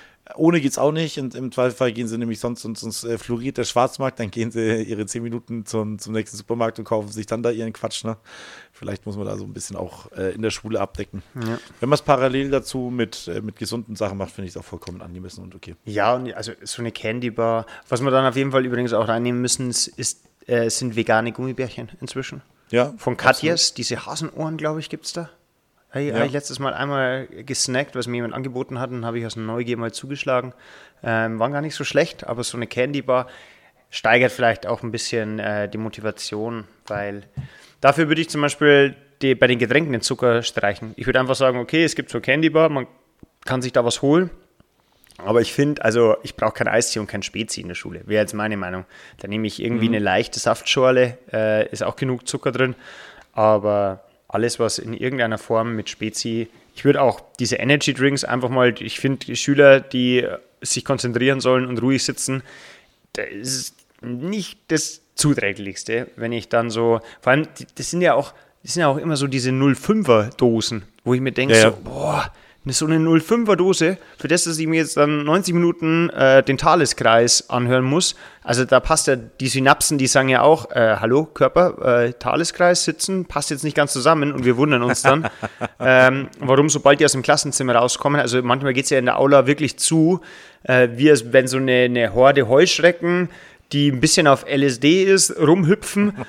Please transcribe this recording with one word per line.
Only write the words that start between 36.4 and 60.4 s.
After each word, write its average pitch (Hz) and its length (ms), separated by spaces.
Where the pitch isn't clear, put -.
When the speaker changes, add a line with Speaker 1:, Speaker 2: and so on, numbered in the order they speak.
Speaker 2:
weil 101 380
dafür 147 260
würde 156 140
ich 160 80
zum 151 100
Beispiel 143 560
die, 135 140
bei 127 120
den 123 120
Getränken 131 340
den 113 80
Zucker 120 420
streichen. 104 540
Ich - 100
würd 127 100
einfach 131 180
sagen, 127 240
okay, 156 260
es 151 100
gibt - 160
so 120 100
Candy 151 280
Bar, 156 220
man 135 160
kann 131 160
sich 127 120
da 123 120
was 117 160
holen, 165 300
aber 110 240
ich - 100
find, 143 300
also, 113 400
ich - 140
brauch 110 180
kein - 140
Eistee 113 320
und 101 60
kein 101 160
Spezi 110 380
in 92 80
der 87 60
Schule, - 320
wäre 107 160
jetzt 104 100
meine 104 240
Meinung. 92 300
Da 98 100
nehme 107 180
ich - 160
irgendwie 113 260
Speaker 3:
Mhm. 117 80
Speaker 2:
eine 101 80
leichte 98 360
Saftschorle, 127 800
äh, 107 380
ist 107 120
auch 101 140
genug 127 300
Zucker 139 240
drin, 127 240
aber 104 720
alles, 113 260
was 113 200
in 113 160
irgendeiner 120 440
Form 113 380
mit 104 140
Spezi, 113 580
ich - 100
würd 139 120
auch 131 240
diese 120 180
Energy 139 360
Drinks 135 320
einfach 123 240
mal, 123 320
ich - 180
find, 135 280
die 120 100
Schüler, 139 440
die 123 460